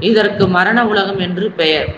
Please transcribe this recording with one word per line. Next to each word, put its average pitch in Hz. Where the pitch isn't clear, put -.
இதற்கு 208
மரண 185
உலகம் 196
என்று 180
பெயர். 156